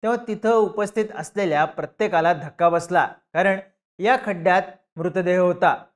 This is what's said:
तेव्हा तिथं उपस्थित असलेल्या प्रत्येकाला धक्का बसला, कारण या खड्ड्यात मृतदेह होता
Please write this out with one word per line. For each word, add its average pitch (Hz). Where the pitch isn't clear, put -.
तेव्हा 233
तिथं 220
उपस्थित 214
असलेल्या 160
प्रत्येकाला 165
धक्का 156
बसला, 170
कारण 190
या 214
खड्ड्यात 185
मृतदेह 180
होता 180